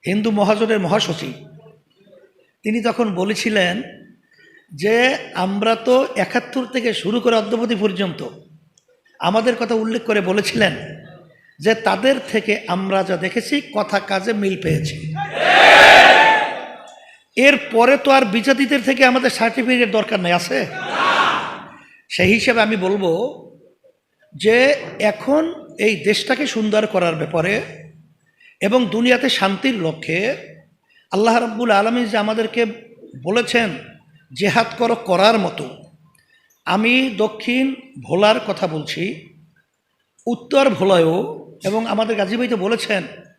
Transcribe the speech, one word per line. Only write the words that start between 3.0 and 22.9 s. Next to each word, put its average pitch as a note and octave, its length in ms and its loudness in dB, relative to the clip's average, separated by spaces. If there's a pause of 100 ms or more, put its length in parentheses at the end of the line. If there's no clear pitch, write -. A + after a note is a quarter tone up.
বলেছিলেন G3 600 0 (960)
যে F3+ 220 0 (400)
আমরা G3 400 0
তো B3 200 0 (220)
একাত্তর A#3+ 500 -4
থেকে A#3+ 280 -2
শুরু G#3+ 260 -2
করে A#3 160 2
অদ্যাবধি A3 400 -2
পর্যন্ত F#3 440 -2 (1000)
আমাদের A3 360 0
কথা A#3 180 -4
উল্লেখ A3 300 -2
করে G#3 160 0
বলেছিলেন F#3+ 540 0 (880)
যে G#3+ 140 2
তাদের A3 420 0 (120)
থেকে G#3+ 240 -2 (160)
আমরা F#3+ 340 -2
যা F#3 140 -2
দেখেছি, F#3 380 -4 (200)
কথা G#3 260 -2
কাজে G3 320 -4
মিল G3 300 -2
পেয়েছি। - 340 -4 (2500)
এরপরে B3+ 600 4
তো C#4 140 -2
আর C4+ 140 6
বিজাতিদের A#3+ 580 0
থেকে C4 220 0
আমাদের B3+ 260 2
সার্টিফিকেট A#3 600 0
দরকার G#3+ 300 -2
নাই, F3 120 0
আছে? F3 260 0 (1500)
সেই F#3 220 2
হিসেবে A#3 280 2
আমি G#3+ 160 2
বলবো F#3 360 -2 (1200)